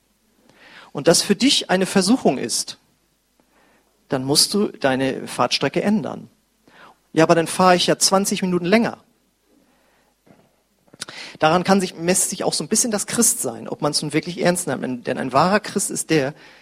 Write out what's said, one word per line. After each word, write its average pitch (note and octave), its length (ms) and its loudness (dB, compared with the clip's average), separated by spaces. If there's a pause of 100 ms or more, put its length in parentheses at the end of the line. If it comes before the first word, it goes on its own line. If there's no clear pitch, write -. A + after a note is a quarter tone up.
(920)
und C#3+ 160 -4
das - 140 6
für G3+ 140 0
dich - 340 0
eine F#3 160 2
Versuchung F#3+ 540 2
ist, - 400 -6 (1300)
dann C3 140 -4
musst C#3 320 2
du G3+ 120 0
deine C3 600 -2
Fahrtstrecke - 540 -2
ändern. A#2 480 -2 (840)
"Ja, D#3 100 4
aber E3 120 6
dann E3 120 2
fahre F#3 280 6
ich F3 120 0
ja D#3 100 2
zwanzig G3 460 0
Minuten F3+ 220 0
länger." F#3+ 340 2 (2500)
Daran E3 240 2
kann F#3+ 180 2
sich, F3+ 140 -6
messt F3 340 -2
sich - 140 -8
auch - 100 -2
so - 100 -4
ein D3 40 -10
bisschen A3 240 0
das G3+ 160 -4
Christsein, A2+ 600 -2
ob - 140 -10
man's D3 200 0
nun D3 120 -4
wirklich D#3 260 -4
ernst F3 280 0
nimmt. B2+ 400 -6
Denn C3 100 -4
ein C#3 160 -6
wahrer F3+ 260 4
Christ - 300 -6
ist - 200 -8
der, D3 240 0 (280)